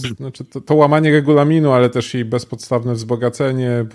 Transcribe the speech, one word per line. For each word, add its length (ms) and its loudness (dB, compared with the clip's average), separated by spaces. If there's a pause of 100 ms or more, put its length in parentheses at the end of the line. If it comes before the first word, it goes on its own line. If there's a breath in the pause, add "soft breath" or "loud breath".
wszystkim, 220 -10
znaczy 180 -14
to, 160 -14
to 140 -2
łamanie 380 4
regulaminu, 600 4
ale 180 4
też 240 -6
i 100 -4
bezpodstawne 680 -4
wzbogacenie, 920 -2 (100)